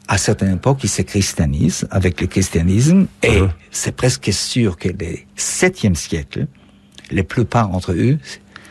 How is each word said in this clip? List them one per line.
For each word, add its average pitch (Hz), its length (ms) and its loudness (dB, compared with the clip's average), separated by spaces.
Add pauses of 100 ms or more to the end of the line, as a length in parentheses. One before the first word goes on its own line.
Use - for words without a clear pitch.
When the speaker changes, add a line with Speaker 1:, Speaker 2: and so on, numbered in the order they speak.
Speaker 1:
à - 100 0
certaines 98 380 0
époques, 135 260 0
ils 107 80 -2
se - 120 -2
christianisent - 880 0
avec 92 300 0
le 90 60 0
christianisme, 98 800 2 (160)
et - 200 4
Speaker 2:
Mhm. 98 80 2 (200)
Speaker 1:
c'est - 240 -6
presque - 380 0
sûr 101 440 -2
que - 120 -6
le 85 300 -6 (180)
septième - 580 0
siècle, - 540 -6 (640)
la 95 100 0
plupart 113 460 0
d'entre 92 240 -4
eux 117 260 2 (520)